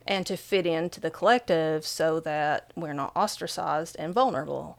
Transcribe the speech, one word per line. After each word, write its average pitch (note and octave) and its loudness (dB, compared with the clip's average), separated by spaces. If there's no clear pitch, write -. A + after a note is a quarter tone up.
And F#3+ 0
to F#3+ -4
fit F#3 0
into E3+ 0
the E3 -2
collective E3 2
so D#3+ 0
that D3+ -2
we're D3+ -6
not C#3 -4
ostracized E3 -2
and E3 -6
vulnerable, D3 0